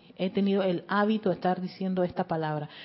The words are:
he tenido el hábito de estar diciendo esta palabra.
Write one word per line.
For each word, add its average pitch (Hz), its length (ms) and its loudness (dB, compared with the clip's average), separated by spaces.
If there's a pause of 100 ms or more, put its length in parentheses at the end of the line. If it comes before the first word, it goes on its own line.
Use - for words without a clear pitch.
(180)
he 185 120 -2
tenido 196 340 2
el 180 240 0
hábito 208 420 2
de 170 60 2
estar 180 240 0
diciendo 185 440 -2
esta 180 220 -2
palabra. 156 440 -2 (160)